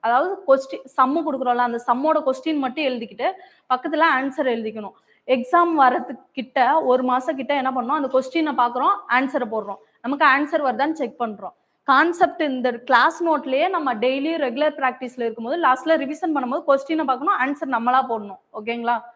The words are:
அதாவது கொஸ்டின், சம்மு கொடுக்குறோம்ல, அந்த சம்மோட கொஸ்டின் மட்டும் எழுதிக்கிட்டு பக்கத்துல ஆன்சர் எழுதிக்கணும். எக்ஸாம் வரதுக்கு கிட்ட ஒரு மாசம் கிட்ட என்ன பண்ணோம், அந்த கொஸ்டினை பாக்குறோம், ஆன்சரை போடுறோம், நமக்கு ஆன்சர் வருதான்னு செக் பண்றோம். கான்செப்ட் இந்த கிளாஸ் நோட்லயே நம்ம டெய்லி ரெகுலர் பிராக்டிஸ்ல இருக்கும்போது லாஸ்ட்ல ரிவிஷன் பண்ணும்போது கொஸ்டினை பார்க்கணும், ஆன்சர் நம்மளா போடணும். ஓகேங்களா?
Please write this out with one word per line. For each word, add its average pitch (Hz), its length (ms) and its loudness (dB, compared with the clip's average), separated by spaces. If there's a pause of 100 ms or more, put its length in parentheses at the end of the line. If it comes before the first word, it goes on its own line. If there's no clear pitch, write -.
அதாவது 269 340 0 (100)
கொஸ்டின், 269 400 2 (120)
சம்மு 277 260 4
கொடுக்குறோம்ல, 247 460 0
அந்த 233 180 -4
சம்மோட 285 400 2
கொஸ்டின் 269 380 -2
மட்டும் 269 240 -4
எழுதிக்கிட்டு 240 400 -4 (420)
பக்கத்துல 302 360 0 (100)
ஆன்சர் 269 360 -2
எழுதிக்கணும். 220 420 -8 (340)
எக்ஸாம் 339 480 2
வரதுக்கு 254 560 2
கிட்ட - 260 -6 (320)
ஒரு 254 120 4
மாசம் 254 380 -2
கிட்ட 269 140 -4
என்ன 262 160 -2
பண்ணோம், 254 280 -2
அந்த 269 140 -2
கொஸ்டினை 269 420 0
பாக்குறோம், 254 400 2 (220)
ஆன்சரை 262 320 0
போடுறோம், 208 320 -6 (220)
நமக்கு 277 240 0
ஆன்சர் 285 400 2
வருதான்னு 277 340 0
செக் 240 220 -6
பண்றோம். 202 320 -8 (340)
கான்செப்ட் 339 540 2
இந்த 254 260 -2 (200)
கிளாஸ் 269 360 4
நோட்லயே 285 440 0
நம்ம 311 260 -2
டெய்லி 262 380 -2 (120)
ரெகுலர் 294 320 -2
பிராக்டிஸ்ல 247 500 -4
இருக்கும்போது 226 360 -6
லாஸ்ட்ல 320 400 2
ரிவிஷன் 302 340 -4
பண்ணும்போது 262 320 -4
கொஸ்டினை 285 380 0
பார்க்கணும், 269 340 0
ஆன்சர் 269 360 -4
நம்மளா 247 280 2
போடணும். 208 360 -6 (120)
ஓகேங்களா? 233 440 -4 (200)